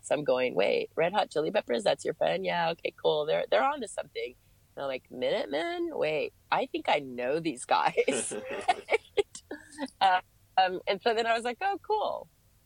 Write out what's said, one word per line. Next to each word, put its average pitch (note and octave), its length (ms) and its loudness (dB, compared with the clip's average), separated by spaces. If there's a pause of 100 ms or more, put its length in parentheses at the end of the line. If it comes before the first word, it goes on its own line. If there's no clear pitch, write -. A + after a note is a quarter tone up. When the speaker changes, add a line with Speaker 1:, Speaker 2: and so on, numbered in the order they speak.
Speaker 1:
So - 140 -2
I'm D3 80 -2
going, B2+ 320 0
"Wait, - 400 2
Red F3 180 0
Hot G#3 160 0
Chili D#3+ 220 -2
Peppers, A#3 320 0
that's C#3+ 200 2
your - 120 -2
friend? E3+ 300 0
Yeah, E3+ 260 0
okay, - 300 -6
cool. D#3 240 2
They're, E3 240 0
they're G#3+ 140 4
onto C4+ 240 -2
something." - 480 -8 (400)
And C3+ 80 -8
I'm C#3 60 -4
like, C3 220 -6
"Minutemen? D#4 840 -2
Wait, D3+ 400 0 (180)
I G3 140 2
think D#4 240 -6
I D#3 100 4
know C3 400 -2
these D#3 260 -4
guys." - 720 2
<laughs> - 0 -
Speaker 2:
<laughs> B4+ 40 -10 (1600)
Speaker 1:
Uh, F#3 220 4 (360)
um, F#3 300 4
and G3 140 0
so A#3 120 2
then A3+ 120 0
I A3+ 80 4
was A3+ 100 0
like, B3 180 -4
"Oh, G4 240 0
cool." G#4 440 -2 (360)